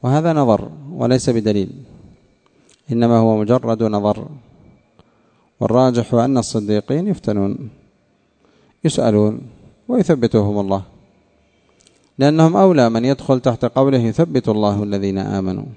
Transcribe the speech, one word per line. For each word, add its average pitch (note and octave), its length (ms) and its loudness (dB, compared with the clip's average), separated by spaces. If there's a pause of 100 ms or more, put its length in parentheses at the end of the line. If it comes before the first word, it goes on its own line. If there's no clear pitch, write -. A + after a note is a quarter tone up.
وهذا D3+ 300 0
نظر A#2 360 2 (220)
وليس B2+ 380 0
بدليل، G#2+ 400 0 (1200)
إنما A#2 260 2
هو A2+ 200 4
مجرد A2+ 460 0
نظر، G#2 440 -2 (1300)
والراجح A#2+ 540 2
أن B2 240 2
الصديقين A2 720 -2
يفتنون، G#2+ 640 -4 (1120)
يسألون A2+ 580 0 (460)
ويثبتهم A#2 720 0
الله، G2 240 -4 (1400)
لأنهم D#3+ 380 4
أولى E3+ 320 4
من A2+ 160 -2
يدخل C3 340 0
تحت A#2+ 260 -2
قوله: C3+ 320 2
"يثبت A#2+ 520 0
الله G#2 340 0
الذين G2+ 340 -2
آمنوا" G2 480 -4 (120)